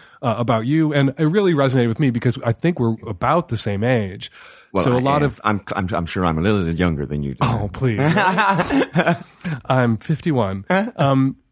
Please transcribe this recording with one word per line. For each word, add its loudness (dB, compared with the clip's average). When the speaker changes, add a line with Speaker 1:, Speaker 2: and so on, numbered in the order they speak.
Speaker 1:
uh, 0
about 0
you, 2
and 2
it 2
really 2
resonated 2
with -2
me 2
because 0
I 0
think -2
we're 0
about -2
the -4
same -2
age. -2
Speaker 2:
Well, 2
Speaker 1:
So 2
a 2
Speaker 2:
I 0
Speaker 1:
lot 2
Speaker 2:
am. 4
Speaker 1:
of -6
Speaker 2:
I'm, 0
I'm, -2
I'm -2
sure -2
I'm 0
a 0
little 0
younger 0
than -6
you. -6
Speaker 1:
Oh, 0
please. -2
Speaker 2:
<laughs> 0
Speaker 1:
I'm 2
fifty-one. -2
Um, 2